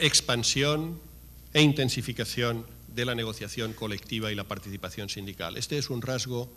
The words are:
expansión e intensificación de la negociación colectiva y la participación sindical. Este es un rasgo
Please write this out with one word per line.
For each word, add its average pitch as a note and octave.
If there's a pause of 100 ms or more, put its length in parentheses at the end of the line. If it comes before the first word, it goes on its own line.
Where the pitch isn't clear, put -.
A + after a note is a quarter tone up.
expansión D3+ (540)
e D3+
intensificación A#2+ (240)
de A#2+
la B2
negociación A2
colectiva G#2+
y -
la G2
participación G2
sindical. G2
Este C3+
es C3+
un B2
rasgo B2